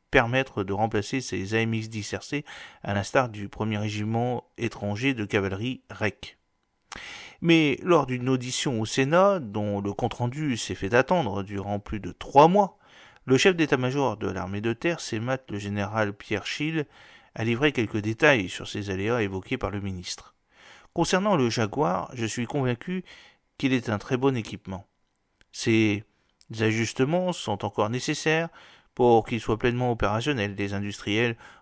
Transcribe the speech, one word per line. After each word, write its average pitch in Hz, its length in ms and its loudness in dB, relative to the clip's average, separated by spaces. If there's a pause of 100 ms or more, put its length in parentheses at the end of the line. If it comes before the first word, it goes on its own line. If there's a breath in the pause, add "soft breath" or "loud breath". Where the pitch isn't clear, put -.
(120)
permettre 127 520 4
de 95 100 -2
remplacer 110 480 0
ses 95 320 -6
A 110 60 2
M 113 160 0
X 110 120 -4
dix 110 280 -6
R - 80 -8
C, 147 200 -6 (380 loud breath)
à 101 140 -4
l'instar 120 340 0
du 104 180 -10
premier 110 300 -4
régiment 110 640 -2 (140)
étranger 113 560 -2
de 110 100 -4
cavalerie 101 680 -2
rec. - 480 -6 (1000 loud breath)
Mais 160 420 6
lors 156 240 4
d'une 127 200 -2
audition 127 540 0
au 110 60 -2
Sénat, 180 520 4
dont 104 420 -2
le 101 120 -4
compte-rendu 123 640 -2
s'est - 160 -6
fait 98 220 -2
attendre 120 480 2
durant 101 340 -6
plus 104 220 -8
de 95 120 -8
trois - 360 6
mois, 190 320 2 (460 loud breath)
le 127 120 4
chef 185 180 6
d'état-major 131 640 0
de 101 140 -4
l'armée 92 300 -6
de 113 120 0
terre, 165 260 -2
cemat, 120 380 -4 (100)
le 101 120 -6
général 101 540 -2
Pierre - 340 -6
Schill, 156 400 -4 (480 loud breath)
a 113 80 -4
livré 117 280 2
quelques 110 280 -2
détails 110 500 4
sur - 180 -10
ces 101 220 -8
aléas 104 320 -2
évoqués 98 380 -4
par 98 100 -4
le 101 100 -6
ministre. 95 540 -10 (600 loud breath)
Concernant 190 420 2
le 123 160 4
Jaguar, 151 640 -2
je 117 100 -4
suis 113 220 -4
convaincu 143 560 -4 (560 loud breath)
qu'il 131 140 2
est 123 160 -2
un 104 100 0
très 127 180 -2
bon 131 180 2
équipement. 95 520 -8 (640)
Ces 110 520 2 (560)
ajustements 131 720 0
sont - 320 -4
encore 107 280 0
nécessaires 156 580 0 (460 loud breath)
pour 117 300 6
qu'il 117 140 -2
soit 110 180 0
pleinement 123 340 0
opérationnel. 107 640 0
Les 101 180 -2
industriels 104 640 -2 (240 loud breath)